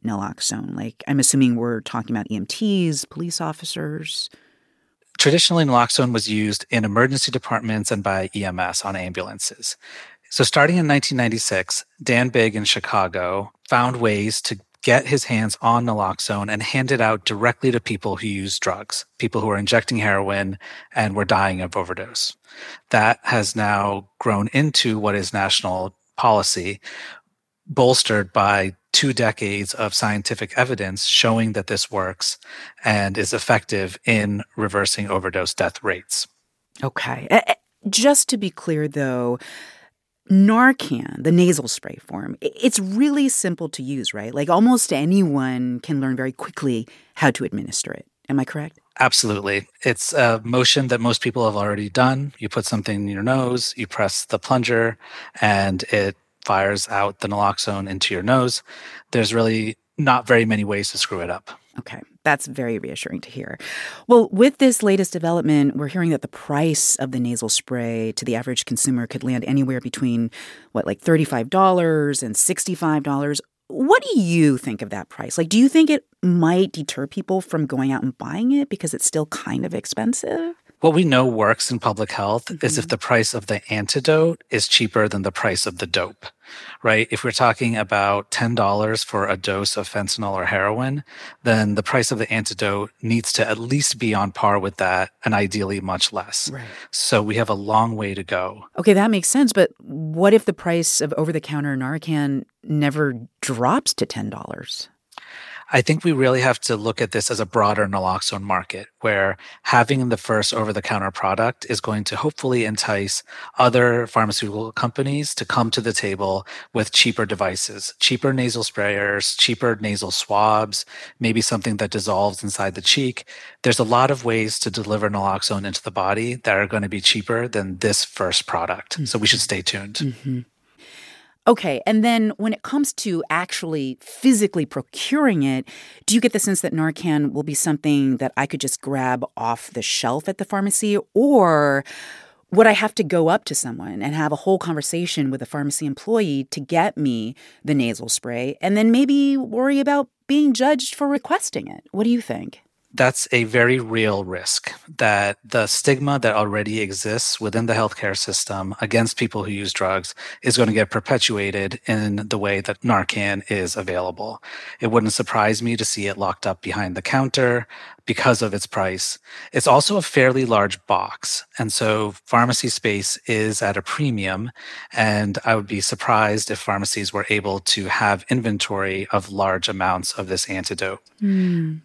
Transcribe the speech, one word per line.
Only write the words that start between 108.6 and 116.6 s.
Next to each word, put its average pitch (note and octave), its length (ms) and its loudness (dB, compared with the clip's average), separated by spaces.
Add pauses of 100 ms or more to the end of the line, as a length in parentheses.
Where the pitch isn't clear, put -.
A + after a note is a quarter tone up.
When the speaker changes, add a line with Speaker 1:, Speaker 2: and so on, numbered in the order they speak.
Speaker 2:
where G2 360 2 (240)
having B2 480 2
the A2+ 80 0
first G#2+ 340 0
over-the-counter G#2 600 -4
product G#2 580 -2
is A#2 100 -2
going G#2+ 260 -4
to G#2 100 -6
hopefully B2+ 500 -2
entice G#2 560 -2 (380)
other A#2+ 480 4
pharmaceutical G#2+ 640 -2
companies C#3+ 640 -2
to - 100 -6
come A#2 240 2
to A#2 100 -2
the A2 140 0
table G2 540 -2 (260)